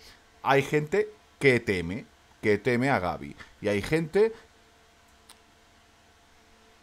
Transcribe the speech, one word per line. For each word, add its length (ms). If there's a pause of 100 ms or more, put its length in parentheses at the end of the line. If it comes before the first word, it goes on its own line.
(420)
hay 200
gente 460 (300)
que 220
teme, 460 (360)
que 160
teme 320
a 80
Gavi. 380 (240)
Y 80
hay 140
gente 500 (2500)